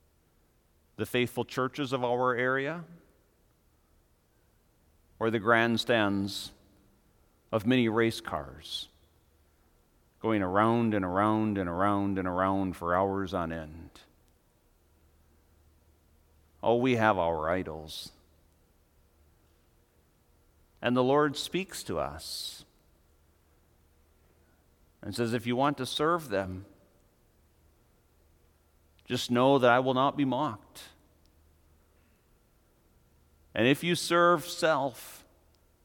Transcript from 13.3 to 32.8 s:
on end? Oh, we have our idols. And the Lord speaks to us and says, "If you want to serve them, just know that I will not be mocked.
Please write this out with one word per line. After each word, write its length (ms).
on 160
end? 400
Oh, 140
we 200
have 200
our 320
idols. 640
And 120
the 80
Lord 360
speaks 460
to 140
us 680
and 140
says, 180
"If 140
you 100
want 220
to 80
serve 420
them, 380
just 240
know 280
that 120
I 100
will 140
not 240
be 80
mocked. 580